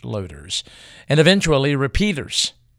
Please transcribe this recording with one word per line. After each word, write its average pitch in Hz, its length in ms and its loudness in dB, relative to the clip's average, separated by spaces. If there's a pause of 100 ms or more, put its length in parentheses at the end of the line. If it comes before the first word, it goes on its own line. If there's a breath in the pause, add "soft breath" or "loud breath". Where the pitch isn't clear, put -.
loaders 95 580 -8 (460 loud breath)
and 143 100 2
eventually 151 560 4
repeaters. 139 800 -2 (260)